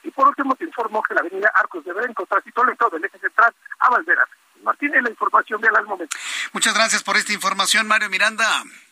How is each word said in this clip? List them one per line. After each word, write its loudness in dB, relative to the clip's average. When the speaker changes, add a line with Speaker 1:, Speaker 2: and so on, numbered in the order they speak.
Speaker 1:
Y -12
por 4
último -2
te -10
informo -4
que -4
la 2
avenida -2
Arcos -2
de -10
Belén -6
con -6
tránsito -2
lento 0
del -6
eje -10
central 2
a 4
Valderas. 2
Martín, -2
es 2
la -2
información 0
vial 2
al 2
momento. -8
Speaker 2:
Muchas 0
gracias 2
por 0
esta 0
información, 0
Mario 2
Miranda. 0